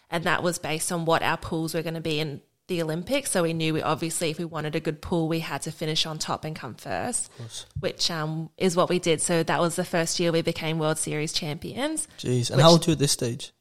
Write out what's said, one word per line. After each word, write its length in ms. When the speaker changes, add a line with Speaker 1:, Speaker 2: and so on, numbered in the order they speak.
Speaker 1:
and 160
that 180
was 140
based 340
on 140
what 180
our 140
pools 360
were 100
gonna 180
be 180
in 220
the 160
Olympics. 480
So 120
we 100
knew 200
we 80
obviously, 480
if 80
we 80
wanted 300
a 40
good 220
pool, 260
we 120
had 240
to 80
finish 340
on 140
top 260
and 100
come 200
first, 560
Speaker 2:
Of 60
course. 280
Speaker 1:
which, 320
um, 460
is 180
what 140
we 100
did. 240
So 200
that 160
was 160
the 100
first 340
year 120
we 120
became 340
World 220
Series 340
champions. 720
Speaker 2:
Jeez. 300
And 80
Speaker 1:
Which 60
Speaker 2:
how 80
old 140
were 60
you 20
at 60
this 120
stage? 500